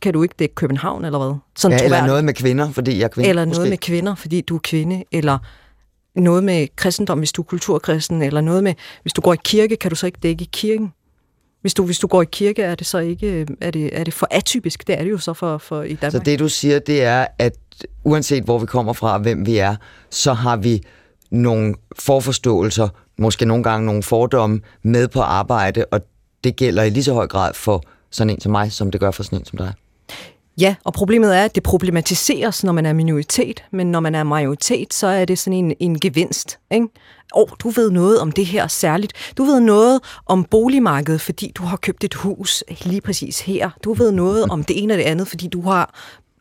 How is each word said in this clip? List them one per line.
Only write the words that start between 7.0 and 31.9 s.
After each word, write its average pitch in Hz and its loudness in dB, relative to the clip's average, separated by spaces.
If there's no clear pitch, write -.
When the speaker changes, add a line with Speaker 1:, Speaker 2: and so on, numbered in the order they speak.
Speaker 1:
hvis 156 -2
du - -6
er 160 -8
kulturkristen, 165 -2
eller 147 0
noget 175 2
med, 190 0
hvis - -8
du - -2
går 180 4
i 160 0
kirke, 214 2
kan 190 -4
du 165 -4
så 185 -4
ikke 180 -6
dække 165 -2
kirken? 214 -4
Hvis 190 -2
du, 190 -6
hvis 175 -4
du 196 -2
går 185 4
i 165 2
kirke, 208 -2
er 175 -4
det - -10
så 190 -4
ikke, 170 -4
er 175 -6
det, 156 -4
er 170 -4
det 165 -6
for - -2
atypisk? - -2
Det 160 0
er 156 -4
det 190 -2
jo 208 -2
så 165 -6
for, 165 -4
for 156 -8
i 151 -8
Danmark. 147 -4
Speaker 2:
Så 139 -2
det, 147 0
du 151 0
siger, 143 2
det 143 0
er, 123 2
at 120 2
uanset 147 2
hvor 120 2
vi 113 -4
kommer 117 0
fra, 113 0
og 101 2
hvem 104 0
vi 113 2
er, 98 2
så - 0
har 120 0
vi 107 0
nogle 110 2
forforståelser, 117 2
måske 110 0
nogle 113 2
gange 110 0
nogle 104 0
fordomme 113 2
med 120 2
på 127 -2
arbejde, 98 0
og 104 0
det 123 0
gælder 110 2
i 107 2
lige 123 0
så 135 2
høj 113 0
grad 95 -2
for 95 -2
sådan 110 0
en 101 -4
som 101 -2
mig, 104 0
som 98 -4
det 95 -2
gør 98 2
for 98 -6
sådan 98 -6
en 92 -12
som - -12
dig. 92 -6
Speaker 1:
Ja, 190 2
og - -6
problemet 208 4
er, 196 4
at 214 -2
det 185 0
problematiseres, 180 0